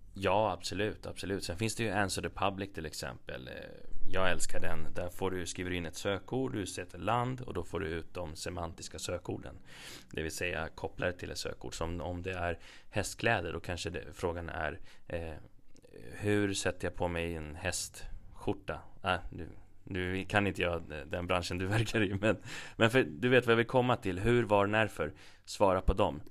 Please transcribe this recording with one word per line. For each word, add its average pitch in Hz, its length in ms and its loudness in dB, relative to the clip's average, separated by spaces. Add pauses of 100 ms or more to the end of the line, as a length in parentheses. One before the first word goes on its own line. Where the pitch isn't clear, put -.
(140)
Ja, 98 380 2
absolut, 90 540 -4
absolut. 90 380 -4
Sen 82 140 -6
finns 110 180 -2
det 117 80 -2
ju 110 60 0
Answer 95 320 0
the 87 80 -4
Public 95 440 -2
till 80 120 -8
exempel. 64 640 -10
Eh, 64 60 -12 (580)
jag 92 200 8
älskar - 280 8
den. 82 340 8
Där 90 160 -2
får 95 220 -2
du, 90 140 -4
skriver 90 260 -4
in 90 140 -2
ett 80 100 -8
sökord, 117 580 -4
du 101 120 -2
sätter 92 320 -10
land 123 440 0
och - 120 -8
då 87 100 -4
får 90 160 -6
du 85 80 -2
ut 82 260 -6
de 82 220 -8
semantiska 87 640 -8
sökorden. - 600 -8 (520)
Det 78 120 -4
vill 78 80 -4
säga 82 440 -4
kopplar - 360 -4
till 82 200 -10
ett 76 60 -8
sökord. - 380 -8
Som 85 260 -4
om 87 200 -6
det 92 120 -6
är 87 260 -2 (300)
hästkläder, 95 640 -2
då 82 60 -6
kanske - 300 -6
det, - 140 -6 (100)
frågan 85 360 -4
är, 76 300 -6 (280)
eh, 82 260 -6 (800)
"Hur 104 420 0
sätter 92 340 -2
jag 87 80 -6
på 87 120 -2
mig 85 280 -2
en 76 200 -8
hästskjorta?" - 1300 -6 (220)
Äh, 92 120 2 (140)
nu, - 200 -10 (340)
nu 92 420 -4
kan 101 220 2
inte 92 140 -2
jag 85 220 0 (240)
den 90 200 -4
branschen 90 300 0
du 92 100 -2
<laughs> 104 100 2
verkar 113 240 2
i, 101 120 2
men, 98 240 2 (380)
men 110 140 6
för, 127 140 6
du 80 260 -2
vet 123 160 6
vad 117 60 6
jag 113 60 8
vill 117 80 4
komma 123 300 4
till. 92 240 -2
Hur, 117 240 4
var, 101 240 6
när, 107 200 4
för. 76 260 -4 (320)
Svara 95 360 4
på - 120 4
dem. 90 380 2